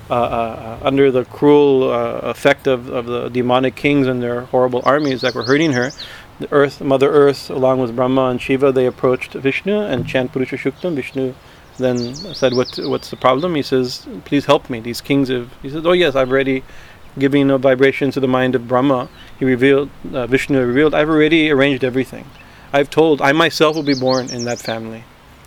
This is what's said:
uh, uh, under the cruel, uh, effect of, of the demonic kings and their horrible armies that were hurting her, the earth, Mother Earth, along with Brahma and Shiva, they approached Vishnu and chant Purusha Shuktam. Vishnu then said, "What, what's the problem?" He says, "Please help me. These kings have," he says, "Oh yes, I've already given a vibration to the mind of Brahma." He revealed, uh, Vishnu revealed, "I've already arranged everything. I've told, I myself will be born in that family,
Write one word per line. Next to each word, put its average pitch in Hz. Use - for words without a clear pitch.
uh, 135
uh, 117
under 139
the 123
cruel, 143
uh, 120
effect 139
of, 127
of 127
the 120
demonic 123
kings 143
and 123
their 120
horrible 127
armies 135
that 123
were 123
hurting 143
her, 123
the 143
earth, 143
Mother 139
Earth, 143
along 131
with 120
Brahma 131
and 123
Shiva, 135
they 127
approached 127
Vishnu 190
and 127
chant 127
Purusha 131
Shuktam. 160
Vishnu 131
then 123
said, 147
"What, 123
what's 131
the -
problem?" 147
He 143
says, 127
"Please 143
help -
me. 120
These 117
kings 139
have," 123
he 143
says, 156
"Oh 175
yes, 170
I've 131
already 135
given 139
a 135
vibration 131
to -
the 131
mind 127
of 120
Brahma." 127
He 139
revealed, 135
uh, 123
Vishnu 135
revealed, 139
"I've 151
already 156
arranged 135
everything. 123
I've 139
told, 156
I 139
myself 156
will 156
be 139
born 131
in 123
that 120
family, 113